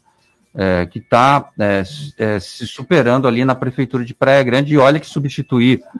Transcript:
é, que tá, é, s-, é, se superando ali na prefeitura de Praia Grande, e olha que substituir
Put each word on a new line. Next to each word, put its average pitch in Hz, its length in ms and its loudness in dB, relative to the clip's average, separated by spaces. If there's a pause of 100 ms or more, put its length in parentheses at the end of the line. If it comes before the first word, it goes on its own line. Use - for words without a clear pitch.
(540)
é, 92 340 -2
que - 120 -14
tá, 139 580 2
é, 101 220 0
s-, 139 380 -10
é, 107 200 -2
se 110 300 -12
superando 131 600 0
ali 120 160 0
na 131 100 2
prefeitura 127 480 -4
de 120 100 -12
Praia 135 300 2
Grande, 135 300 0
e 147 40 4
olha 143 220 4
que - 80 -14
substituir 131 720 0 (180)